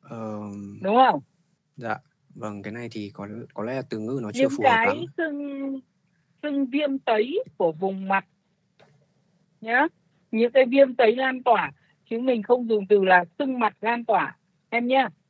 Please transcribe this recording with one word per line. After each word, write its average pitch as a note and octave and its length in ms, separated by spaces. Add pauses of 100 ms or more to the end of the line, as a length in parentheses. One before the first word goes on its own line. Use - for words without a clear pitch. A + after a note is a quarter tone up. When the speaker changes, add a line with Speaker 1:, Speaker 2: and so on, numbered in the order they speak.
Speaker 1:
Ờ, A2 380 (440)
Speaker 2:
Đúng G3+ 140
không? B3+ 240 (560)
Speaker 1:
dạ, A2 220 (360)
vâng, G#2 280
cái G#2 100
này A#2+ 200
thì G#2 220
có, G2+ 140 (260)
có G#2 100
lẽ B2 100
là C3 80
từ A2+ 160
ngữ A#2+ 240
nó G#3 100
chưa A#3 80
Speaker 2:
Những C4+ 100
Speaker 1:
phù C#4+ 120
hợp C#4+ 80
Speaker 2:
cái A3+ 160 (100)
Speaker 1:
lắm. E4+ 80 (120)
Speaker 2:
sưng, C#4 640 (640)
sưng C#4 240
viêm C4+ 320
tấy B3+ 460 (120)
của E3+ 160
vùng F#3+ 360
mặt F#3+ 160 (1400)
nhá. A#3+ 260 (440)
Những A#3 220
cái C4+ 140
viêm C4 280
tấy A#3 220
lan C4 260
tỏa, F3+ 300 (380)
chứ A3+ 80
mình B3 240
không A#3+ 260
dùng G#3+ 180
từ G3 180
là F#3 200 (140)
sưng C4 200
mặt A3 220
lan A#3 240
tỏa F#3 320 (340)
em A#3+ 160
nhá. C4 220 (200)